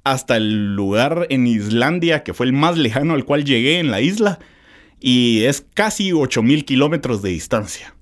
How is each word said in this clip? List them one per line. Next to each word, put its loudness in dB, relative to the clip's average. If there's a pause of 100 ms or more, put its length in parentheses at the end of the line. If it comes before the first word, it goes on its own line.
hasta 0
el 0
lugar 0
en 2
Islandia, 0
que -8
fue -2
el 2
más 2
lejano 0
al -2
cual -2
llegué 2
en -2
la -2
isla, 0 (600)
y 2
es 0 (120)
casi -2
ocho 0
mil 2
kilómetros 0
de -4
distancia. -6